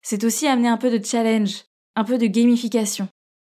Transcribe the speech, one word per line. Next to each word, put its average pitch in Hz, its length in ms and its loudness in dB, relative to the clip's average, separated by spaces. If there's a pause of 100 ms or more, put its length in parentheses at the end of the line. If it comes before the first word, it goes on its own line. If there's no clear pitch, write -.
C'est 208 220 -4
aussi 233 240 0
amener 240 200 2
un 233 80 2
peu 247 140 0
de 220 140 -2
challenge, 220 600 -2 (300)
un 220 80 -2
peu 240 160 0
de 226 80 2
gamification. 226 800 0 (380)